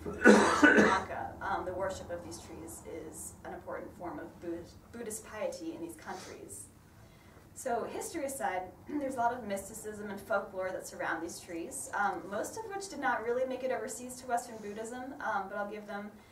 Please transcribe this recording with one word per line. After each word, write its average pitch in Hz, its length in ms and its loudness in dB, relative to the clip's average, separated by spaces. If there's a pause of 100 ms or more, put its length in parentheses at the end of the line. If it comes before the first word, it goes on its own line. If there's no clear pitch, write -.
from - 120 -6 (460)
Sri 285 240 12
Lanka. - 480 2 (100)
Um, - 240 0
the 185 80 -2
worship 185 380 -2
of 175 120 -6
these 165 160 -10
trees 160 440 -12 (260)
is - 240 -10 (100)
an - 100 -8
important - 440 -8
form 160 220 -6
of 165 200 -12
Buddhist, 170 360 -6 (180)
Buddhist 220 320 -6
piety 170 480 -4
in 165 80 -8
these 165 140 -8
countries. - 720 -12 (920)
So 240 340 0
history 320 320 -4
aside, 190 400 0 (120)
<clears throat> - 140 -16
there's 277 260 0
a 247 40 0
lot 240 140 6
of 240 120 -6
mysticism 208 640 -6
and 196 100 -6
folklore 190 520 0
that - 160 -6
surround 156 340 -2
these 170 180 -6
trees, - 540 -8
um, - 280 2 (100)
most 220 260 -4
of 440 60 -6 (100)
which 392 140 -4
did 285 120 -8
not 277 260 2
really 247 200 4
make 254 180 -2
it 254 80 0
overseas 240 500 -4
to - 60 -10
Western 233 300 0
Buddhism, 226 640 -6
um, 208 300 0
but 202 80 -4
I'll 208 140 -2
give 208 160 -8
them 208 220 -6 (220)